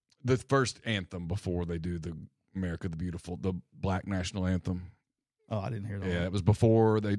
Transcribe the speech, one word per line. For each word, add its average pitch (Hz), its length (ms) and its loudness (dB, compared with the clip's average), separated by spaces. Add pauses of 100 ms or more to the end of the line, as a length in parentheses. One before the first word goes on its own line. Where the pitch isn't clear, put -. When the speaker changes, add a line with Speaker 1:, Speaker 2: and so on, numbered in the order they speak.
(240)
Speaker 1:
the 127 120 4
first - 480 0
anthem 92 440 -4
before 87 360 -2
they 85 140 -4
do 87 200 -4
the 80 180 -8 (380)
America 92 340 -4
the 82 80 -6
Beautiful, 87 400 -6
the 92 180 -2 (180)
Black - 360 -4
National 92 380 -4
Anthem. 90 440 -2 (580)
Speaker 2:
Oh, 110 120 -4
I 98 80 -6
didn't 104 180 -6
hear 104 140 -8
that 92 80 -4
Speaker 1:
Yeah, 90 100 0
Speaker 2:
one. 85 80 0
Speaker 1:
it 92 60 -4
was 98 100 0
before 110 580 6
they, 101 180 0